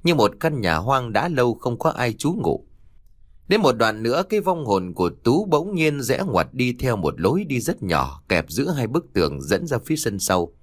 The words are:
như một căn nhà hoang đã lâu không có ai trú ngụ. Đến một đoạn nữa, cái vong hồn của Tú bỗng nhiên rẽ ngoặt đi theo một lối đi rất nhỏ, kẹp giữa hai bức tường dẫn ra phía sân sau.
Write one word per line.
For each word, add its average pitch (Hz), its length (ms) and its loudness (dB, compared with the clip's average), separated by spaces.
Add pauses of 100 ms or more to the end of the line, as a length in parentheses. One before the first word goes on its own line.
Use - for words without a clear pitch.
như 170 120 4
một 107 240 4
căn 151 220 -2
nhà 85 140 2
hoang 120 380 0
đã 131 160 0
lâu 123 240 2
không 120 260 -4
có 160 100 2
ai 120 240 -2
trú 156 200 -2
ngụ. - 320 -2 (800)
Đến 214 140 2
một 143 100 6
đoạn 110 320 0
nữa, 135 260 0
cái 214 100 0
vong 175 260 -2
hồn 92 280 0
của 87 160 0
Tú 156 360 2
bỗng 180 300 0
nhiên 151 260 0
rẽ 123 240 -2
ngoặt 95 280 -2
đi 123 260 -2
theo 120 160 0
một 80 260 -4
lối 147 220 2
đi 139 160 -2
rất - 240 -4
nhỏ, 71 460 -2
kẹp 90 200 0
giữa 139 220 -2
hai 131 160 -2
bức 147 260 -4
tường 71 280 0
dẫn 95 260 -2
ra 135 180 -2
phía 156 100 -2
sân 101 240 -4
sau. 90 440 -2